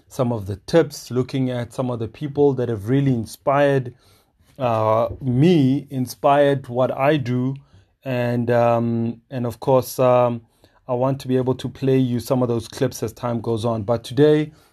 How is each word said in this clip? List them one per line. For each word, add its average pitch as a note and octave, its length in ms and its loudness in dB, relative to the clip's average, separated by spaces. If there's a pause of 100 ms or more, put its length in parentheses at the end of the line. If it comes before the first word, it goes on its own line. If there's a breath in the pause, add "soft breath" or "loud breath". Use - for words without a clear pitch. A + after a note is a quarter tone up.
some B2 240 -2
of G#2+ 160 -6
the G2+ 80 -6
tips, - 540 0
looking B2+ 380 -2
at B2 240 -8
some B2+ 180 -4
of A#2+ 80 -6
the A2 100 -6
people C#3+ 440 0
that B2 160 -2
have G#2+ 220 -6
really C3+ 240 2
inspired, C3+ 800 0 (640 soft breath)
uh, A2+ 500 2 (120)
me, C#3 680 2
inspired C#3 760 0
what B2 240 -2
I C#3 260 0
do. B2 380 -2 (480 soft breath)
And, A#2+ 480 -2
um, A#2 720 2 (100)
and B2 160 -6
of A2+ 140 -8
course, C3 400 2
um, B2 400 4 (480 soft breath)
I B2+ 60 -4
want C3+ 260 -2
to C3 80 -10
be B2+ 80 0
able B2+ 200 0
to C3 120 -10
play C3+ 300 0
you B2 200 0
some B2+ 240 -2
of A#2+ 60 0
those A#2 180 -4
clips - 380 -6
as G#2+ 80 -8
time A#2+ 280 -6
goes A2+ 240 -4
on. A2+ 200 -4
But A#2 180 -2
today, D3+ 480 2 (220 soft breath)